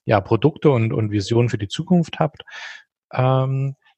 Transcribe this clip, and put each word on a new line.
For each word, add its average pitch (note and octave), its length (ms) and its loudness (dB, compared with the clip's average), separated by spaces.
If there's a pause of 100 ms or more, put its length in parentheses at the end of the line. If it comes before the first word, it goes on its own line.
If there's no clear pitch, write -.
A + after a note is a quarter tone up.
ja, G#2+ 160 4
Produkte C#3+ 500 2
und, A2+ 220 2
und G#2+ 180 -2
Visionen A2+ 380 0
für A2 100 -4
die G#2 100 -6
Zukunft E3+ 500 -2
habt. - 240 -2 (680)
Ähm, C3 640 0 (220)